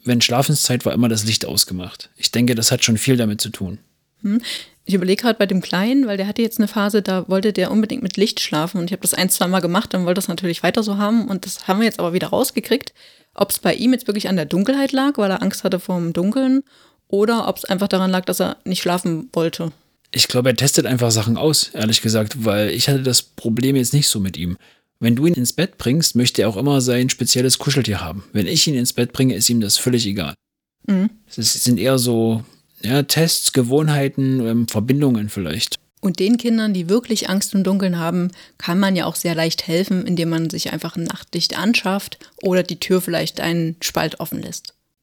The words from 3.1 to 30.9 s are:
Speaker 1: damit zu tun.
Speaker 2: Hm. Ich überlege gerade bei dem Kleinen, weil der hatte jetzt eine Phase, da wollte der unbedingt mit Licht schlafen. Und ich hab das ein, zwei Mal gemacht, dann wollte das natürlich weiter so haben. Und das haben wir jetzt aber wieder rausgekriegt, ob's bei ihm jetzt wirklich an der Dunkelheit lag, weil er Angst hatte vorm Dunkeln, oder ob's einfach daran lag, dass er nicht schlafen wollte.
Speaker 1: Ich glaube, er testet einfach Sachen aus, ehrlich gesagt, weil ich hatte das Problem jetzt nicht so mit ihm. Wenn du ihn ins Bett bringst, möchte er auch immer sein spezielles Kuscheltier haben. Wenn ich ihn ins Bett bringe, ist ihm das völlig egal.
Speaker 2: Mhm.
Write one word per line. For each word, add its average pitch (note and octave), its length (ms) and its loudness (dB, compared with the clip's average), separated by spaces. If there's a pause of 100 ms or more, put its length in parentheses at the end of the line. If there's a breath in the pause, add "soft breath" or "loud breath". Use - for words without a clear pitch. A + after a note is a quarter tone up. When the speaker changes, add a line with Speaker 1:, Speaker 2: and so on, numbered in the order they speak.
Speaker 1:
damit A2 240 0
zu - 100 -4
tun. F#2+ 280 -8 (440)
Speaker 2:
Hm. G#3+ 200 0 (440 loud breath)
Ich F#3 60 -2
überlege F#3 300 0
gerade A3+ 160 0
bei G3+ 80 2
dem F#3+ 160 0
Kleinen, A#3+ 440 2
weil G3+ 120 -4
der F#3+ 80 -2
hatte G#3 160 -2
jetzt A3 160 -2
eine G#3 100 4
Phase, G#3 320 0
da F#3 280 -2
wollte F#3+ 260 2
der F#3 160 0
unbedingt G#3 320 0
mit F#3+ 160 -6
Licht A3 220 0
schlafen. G3+ 380 -2
Und E3+ 80 -2
ich F3+ 60 -4
hab F#3 80 -6
das F3 140 -2
ein, F3+ 160 0
zwei - 160 0
Mal F#3 140 2
gemacht, F3+ 340 0
dann F#3 100 0
wollte F3+ 140 2
das F#3+ 100 -4
natürlich E3+ 340 -4
weiter F#3 200 2
so G3+ 160 -2
haben. G#3 300 2
Und F#3+ 180 -4
das - 220 -12
haben F#3+ 100 2
wir A3+ 80 4
jetzt - 140 -2
aber E3+ 120 -2
wieder F#3 140 0
rausgekriegt, - 640 -2 (440 soft breath)
ob's - 240 0
bei F3+ 140 2
ihm A#3+ 180 2
jetzt B3 160 -2
wirklich G3+ 200 -2
an F#3 80 0
der D#3+ 100 0
Dunkelheit C4 460 -2
lag, C4+ 240 0
weil G3+ 140 0
er F#3 120 -2
Angst - 220 -2
hatte F#3 160 0
vorm F3 320 -4
Dunkeln, C4 500 0 (460 soft breath)
oder G#3+ 400 0
ob's - 160 -6
einfach G3 240 0
daran F#3 220 2
lag, F#3 160 0
dass F3+ 140 -2
er F#3 240 -2
nicht F#3 180 -4
schlafen F3 500 -2
wollte. E3 400 -2 (400)
Speaker 1:
Ich - 160 0
glaube, B2 220 2
er A#2+ 60 6
testet C3+ 300 2
einfach A#2+ 240 2
Sachen A2 260 2
aus, D3+ 360 2
ehrlich A2 280 0
gesagt, A2 440 0
weil G#2 260 2
ich B2+ 180 0
hatte C#3 140 2
das B2+ 200 2
Problem A#2+ 520 -2
jetzt B2+ 180 0
nicht D3 140 4
so - 140 -2
mit F#2+ 160 -4
ihm. F2 200 -4 (440 soft breath)
Wenn A#2 160 4
du C#3+ 100 2
ihn F3 80 4
ins B2 180 -2
Bett F3+ 260 -2
bringst, D#3 360 0
möchte A#2+ 280 2
er G2+ 60 4
auch G#2+ 80 -2
immer C#3 240 2
sein B2 300 2
spezielles B2+ 480 0
Kuscheltier A#2+ 420 0
haben. E2+ 220 -10 (100)
Wenn G2+ 140 0
ich D3+ 220 0
ihn D3 80 2
ins B2 160 0
Bett A#2+ 200 -2
bringe, C3 220 2
ist A2 160 0
ihm A#2+ 100 2
das G#2 180 0
völlig A#2+ 280 2
egal. F#2+ 280 -4 (520)
Speaker 2:
Mhm. G3 240 2 (240)